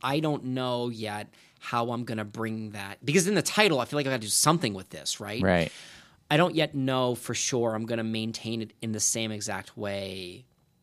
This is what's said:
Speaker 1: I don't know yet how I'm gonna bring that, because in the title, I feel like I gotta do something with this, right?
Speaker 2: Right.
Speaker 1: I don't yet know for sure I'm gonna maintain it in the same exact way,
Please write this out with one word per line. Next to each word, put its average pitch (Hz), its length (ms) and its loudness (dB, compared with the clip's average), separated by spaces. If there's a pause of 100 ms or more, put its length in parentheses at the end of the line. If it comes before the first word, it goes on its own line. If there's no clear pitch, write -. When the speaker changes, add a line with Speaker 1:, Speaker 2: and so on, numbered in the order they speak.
Speaker 1:
I 139 180 0
don't 151 240 -2
know 127 440 -2
yet 107 400 -6 (300)
how 120 320 0
I'm 120 140 -2
gonna 113 200 -4
bring 110 460 -6
that, 101 340 -10
because 160 220 4
in 208 80 2
the 170 80 4
title, 190 380 4
I 120 60 -2
feel 147 120 -4
like 143 80 0
I 135 40 2
gotta 131 120 0
do 107 60 -6
something 151 460 4
with 92 160 -12
this, - 300 -6
right? 104 220 -2
Speaker 2:
Right. 87 300 6 (580)
Speaker 1:
I 151 60 6
don't 175 180 4
yet 156 200 0
know 131 400 2
for 117 200 -6
sure 117 400 0
I'm 110 120 -4
gonna 113 180 -2
maintain 113 580 -4
it 107 180 -10
in 113 120 -4
the 107 80 -4
same 113 320 0
exact 101 440 -6
way, 98 680 -6 (380)